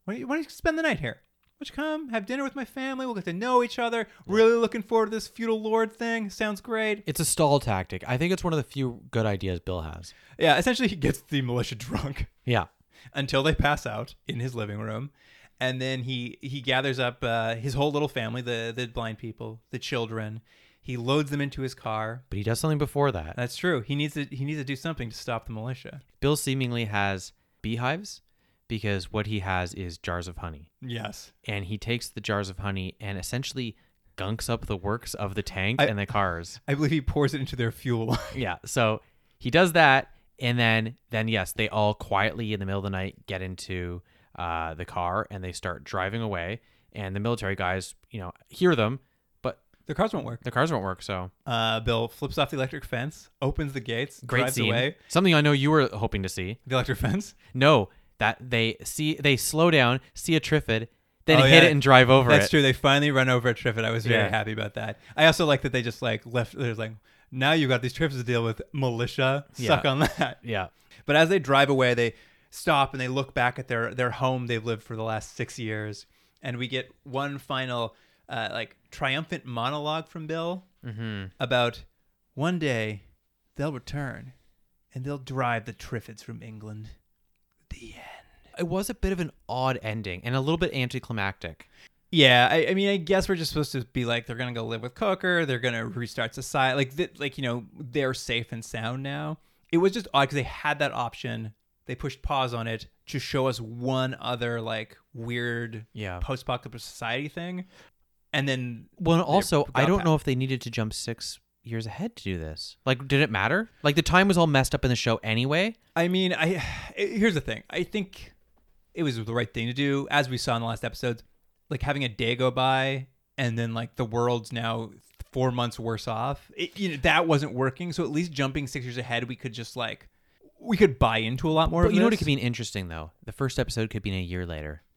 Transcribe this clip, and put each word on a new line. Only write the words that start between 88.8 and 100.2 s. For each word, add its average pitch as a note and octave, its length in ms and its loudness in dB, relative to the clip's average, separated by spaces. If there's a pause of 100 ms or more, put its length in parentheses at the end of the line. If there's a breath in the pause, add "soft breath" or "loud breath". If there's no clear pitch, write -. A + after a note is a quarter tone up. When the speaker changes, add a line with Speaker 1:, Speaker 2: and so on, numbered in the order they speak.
Speaker 2:
a A#3+ 60 -4
bit F#3+ 160 -2
of F3+ 80 -4
an E3 120 -2 (180)
odd B2+ 340 0
ending G#2 400 -4
and A#2+ 120 -2
a C3+ 40 2
little D#3 180 0
bit E3+ 160 0
anticlimactic. A2 920 -4 (440 soft breath)
Speaker 1:
Yeah, B2+ 380 8
I, D#3 200 4
I F#3 40 4
mean, G3 160 2
I G3+ 80 2
guess F#3 300 2
we're G3 80 2
just E3 160 -4
supposed D3+ 220 -2
to B2+ 120 -2
be B2 200 -4
like, A#2 200 -2
they're A#2+ 120 -8
gonna B2 160 -4
go A2+ 120 -4
live A2+ 160 -4
with B2 140 -10
Cooker, F#3 500 2
they're B2+ 140 0
gonna A#2 260 0
restart A2+ 480 -4
society, C3 440 0
like, C3+ 180 0
th-, F3 240 -4
like, C#3 180 -4
you C#3+ 60 -6
know, A#2+ 220 -2 (120)
they're C3 360 -2
safe A#2 380 -4
and A2+ 120 -10
sound A#2 400 -6
now. D3+ 340 -6 (340)
It E3 60 4
was F#3+ 140 4
just G3+ 220 -6
odd C#3 160 4